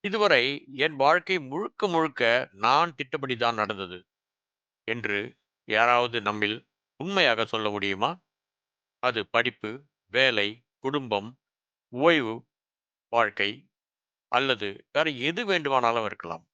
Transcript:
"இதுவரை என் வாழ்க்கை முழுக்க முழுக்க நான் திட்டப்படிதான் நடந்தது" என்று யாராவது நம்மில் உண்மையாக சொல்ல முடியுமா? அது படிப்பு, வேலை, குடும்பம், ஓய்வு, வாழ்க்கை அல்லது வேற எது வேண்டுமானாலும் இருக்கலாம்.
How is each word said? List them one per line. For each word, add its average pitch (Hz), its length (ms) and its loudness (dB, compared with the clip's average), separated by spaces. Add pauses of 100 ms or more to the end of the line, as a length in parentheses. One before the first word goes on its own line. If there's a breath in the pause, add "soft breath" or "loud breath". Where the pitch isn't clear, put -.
"இதுவரை 151 720 2
என் 143 240 -2
வாழ்க்கை 170 420 2
முழுக்க 160 500 -6
முழுக்க 135 640 2
நான் 135 420 2
திட்டப்படிதான் 131 600 -4
நடந்தது" 98 540 -6 (760)
என்று 110 540 -4 (260)
யாராவது 120 560 2
நம்மில் 104 480 -4 (280)
உண்மையாக 147 480 0
சொல்ல 107 260 -2
முடியுமா? 101 500 -4 (760)
அது 117 300 -2
படிப்பு, 117 560 -2 (260)
வேலை, 117 540 0 (140)
குடும்பம், 123 600 -4 (480)
ஓய்வு, 123 600 0 (600)
வாழ்க்கை 110 640 -2 (580)
அல்லது 117 640 -2
வேற 156 180 0
எது 156 360 -4
வேண்டுமானாலும் 131 580 2
இருக்கலாம். 85 500 -8